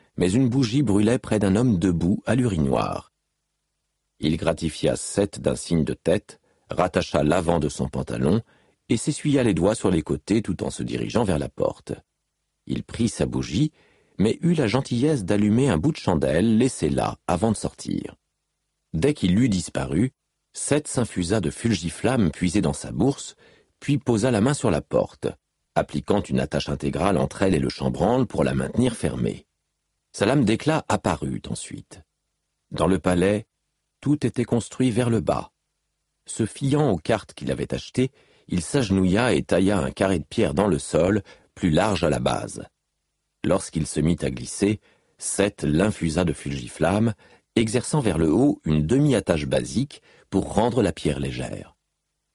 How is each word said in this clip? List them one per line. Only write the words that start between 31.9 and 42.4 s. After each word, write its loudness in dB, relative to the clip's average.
Dans 0
le 2
palais, 2
tout 0
était -2
construit 0
vers 0
le 2
bas. -2
Se -4
fiant 0
aux 0
cartes -2
qu'il -8
avait -4
achetées, -4
il -2
s'agenouilla 2
et 2
tailla 2
un -2
carré 0
de -6
pierre 0
dans 2
le 2
sol, 2
plus 0
large 2
à 4
la 0
base. -4